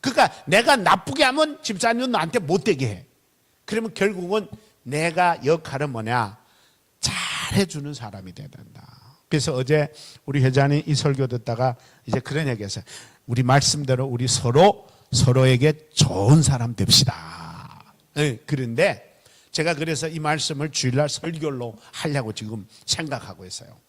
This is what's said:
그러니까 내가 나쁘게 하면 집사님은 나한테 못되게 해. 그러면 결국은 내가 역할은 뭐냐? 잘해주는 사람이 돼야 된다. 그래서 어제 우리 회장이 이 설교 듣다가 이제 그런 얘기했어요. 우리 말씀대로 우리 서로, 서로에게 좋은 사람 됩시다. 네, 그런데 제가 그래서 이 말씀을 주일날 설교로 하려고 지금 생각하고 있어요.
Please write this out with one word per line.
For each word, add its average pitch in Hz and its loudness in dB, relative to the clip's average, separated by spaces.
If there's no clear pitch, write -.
그러니까 254 2
내가 226 4
나쁘게 202 2
하면 294 2
집사님은 233 0
나한테 165 0
못되게 170 0
해. 98 -8
그러면 226 -4
결국은 185 -2
내가 160 0
역할은 147 -2
뭐냐? 113 -2
잘해주는 - -4
사람이 98 -14
돼야 - -16
된다. - -20
그래서 151 -2
어제 143 2
우리 139 0
회장이 139 4
이 151 0
설교 139 0
듣다가 120 -2
이제 127 -2
그런 143 -4
얘기했어요. 104 -6
우리 120 0
말씀대로 135 2
우리 127 -4
서로, 147 4
서로에게 131 4
좋은 123 6
사람 120 0
됩시다. - -2
네, 143 -2
그런데 131 -2
제가 165 -2
그래서 160 -6
이 160 -8
말씀을 151 -4
주일날 139 0
설교로 143 -6
하려고 135 -6
지금 107 -10
생각하고 107 -8
있어요. - -18